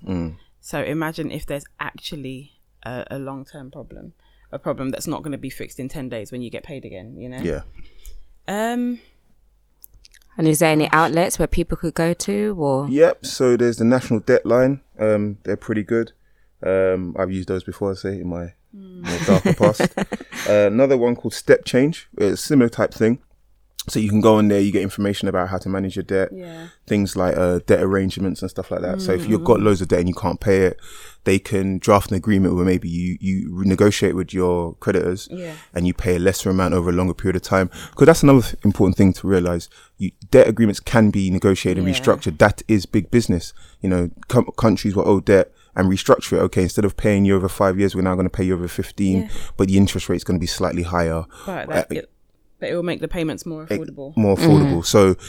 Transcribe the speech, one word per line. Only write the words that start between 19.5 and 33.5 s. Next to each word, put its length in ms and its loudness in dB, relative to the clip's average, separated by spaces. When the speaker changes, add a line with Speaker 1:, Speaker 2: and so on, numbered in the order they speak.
Speaker 1:
past. 280 2
Speaker 2:
<laughs> 240 -8
Speaker 1:
Uh, 200 4
another 300 2
one 180 0
called 180 -8
Step 320 2
Change. 420 0
It's 260 0
a 20 -10
similar 240 4
type 240 -2
thing. 240 0
So 120 -4
you 100 0
can 120 2
go 140 8
on 120 4
there, 120 2
you 120 2
get 120 0
information 440 -4
about 220 -2
how 100 -6
to 100 -10
manage 260 -4
your 80 -6
debt, 280 -2
Speaker 2:
Yeah. 360 -18
Speaker 1:
things 300 0
like, 200 0
uh, 300 0
debt 160 4
arrangements 600 -2
and 80 -8
stuff 180 -10
like 120 -6
that. 200 -6
So 120 -4
if 140 -4
you've 160 0
got 160 4
Speaker 2:
Mm. 40 0
Speaker 1:
loads 180 2
of 60 -6
debt 120 0
and 100 0
you 40 -4
can't 260 -6
pay 280 2
it, 100 -4
they 160 2
can 400 -4
draft 320 2
an 60 -2
agreement 380 2
where 100 0
maybe 240 0
you, 300 -4
you 320 -4